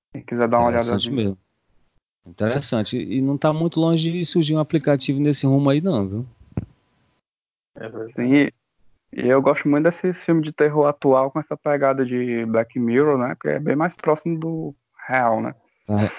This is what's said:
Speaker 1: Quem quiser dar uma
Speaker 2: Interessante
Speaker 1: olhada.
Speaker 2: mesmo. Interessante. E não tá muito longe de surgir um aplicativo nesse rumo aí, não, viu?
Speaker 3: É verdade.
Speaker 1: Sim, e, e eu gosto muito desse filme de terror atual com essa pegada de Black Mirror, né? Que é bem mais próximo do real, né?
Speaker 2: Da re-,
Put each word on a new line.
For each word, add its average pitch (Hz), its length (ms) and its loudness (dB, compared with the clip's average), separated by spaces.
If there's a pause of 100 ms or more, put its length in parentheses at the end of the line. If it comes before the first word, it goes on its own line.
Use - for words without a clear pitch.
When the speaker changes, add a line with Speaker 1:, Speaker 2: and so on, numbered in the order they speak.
(120)
Speaker 1:
Quem 120 100 -12
quiser 120 260 -2
dar 120 120 2
uma 120 100 2
Speaker 2:
Interessante 117 380 -2
Speaker 1:
olhada. 131 140 -2
Speaker 2:
mesmo. 98 160 -2 (840)
Interessante. 110 720 -4
E 101 240 -4
não 139 160 -2
tá 151 160 0
muito 165 280 -2
longe 165 300 2
de 175 140 -4
surgir 156 300 0
um 156 60 2
aplicativo 143 580 0
nesse 147 280 0
rumo 139 220 4
aí, 143 120 2
não, 147 260 0
viu? 107 200 -6 (1500)
Speaker 3:
É - 140 -14
verdade. 110 260 -14
Speaker 1:
Sim, 123 200 0
e, 143 180 4 (600)
e - 160 -2
eu 131 140 4
gosto 143 260 2
muito 147 160 2
desse 175 280 0
filme 170 300 0
de 151 100 -6
terror 147 340 2
atual 139 440 2
com 156 100 -6
essa 147 160 -8
pegada 135 500 0
de 123 400 -2
Black 113 320 -2
Mirror, 127 400 2
né? 127 220 -4
Que 147 80 -6
é 147 100 0
bem 147 180 -2
mais 165 180 -2
próximo 160 440 -2
do 160 360 -8 (320)
real, 117 360 0
né? 123 120 -8 (320)
Speaker 2:
Da 104 100 -2
re-, 104 220 0